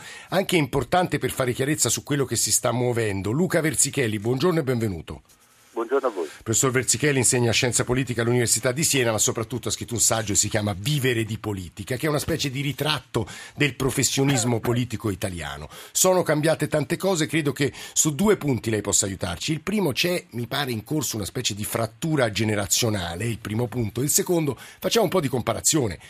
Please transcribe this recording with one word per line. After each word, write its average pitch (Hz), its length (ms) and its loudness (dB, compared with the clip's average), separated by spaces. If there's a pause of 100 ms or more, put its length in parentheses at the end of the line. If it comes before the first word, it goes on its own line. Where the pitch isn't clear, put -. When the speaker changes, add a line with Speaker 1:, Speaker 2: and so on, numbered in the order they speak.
(300)
Speaker 1:
anche 185 260 0
importante 156 600 2
per 123 140 -2
fare 127 200 0
chiarezza 135 380 0
su - 140 -2
quello 143 200 0
che 120 140 -4
si - 140 0
sta 120 200 2
muovendo. 113 600 0
Luca 165 280 2
Versichelli, 139 600 0
buongiorno 135 420 0
e - 20 0
benvenuto. 107 580 -2 (520)
Speaker 2:
Buongiorno 127 340 0
a 120 40 -2
voi. 95 160 -4 (160)
Speaker 1:
Professor 113 260 2
Verzichelli 131 480 2
insegna 120 340 4
scienza 120 320 2
politica 127 380 -2
all'Università 120 500 2
di 123 120 -2
Siena, 120 280 2
ma 107 60 2
soprattutto 110 520 -2
ha - 20 -2
scritto - 240 -6
un 104 40 0
saggio 110 340 2
che 92 40 0
si - 100 2
chiama 104 300 0
Vivere 123 460 0
di 107 160 -6
politica, 101 560 -8
che 120 100 -4
è 160 40 0
una 147 100 0
specie 147 320 -2
di 135 100 -4
ritratto 139 640 -2 (300)
del 143 200 2
professionismo 127 840 2
<coughs> - 20 -10
politico 120 480 -2
italiano. 78 580 -6 (240)
Sono 185 300 4
cambiate 151 460 2
tante 156 280 0
cose, 175 300 0
credo 151 280 0
che 131 200 0
su - 400 0
due 196 240 4
punti 131 320 0
lei 107 120 2
possa 101 260 0
aiutarci. 92 440 -4
Il 156 100 -2
primo, 196 320 0
c'è, 175 300 0 (100)
mi 117 120 -6
pare, 139 260 -2
in 107 120 -4
corso 147 320 -2
una 104 100 -4
specie - 300 -4
di 104 100 -6
frattura 123 640 0
generazionale, 104 960 0
il 113 140 -4
primo 110 280 -2
punto. 117 340 -4
Il 143 80 0
secondo, 165 460 2
facciamo - 500 0
un 156 60 0
po' 185 100 2
di 139 60 2
comparazione. 113 680 0 (120)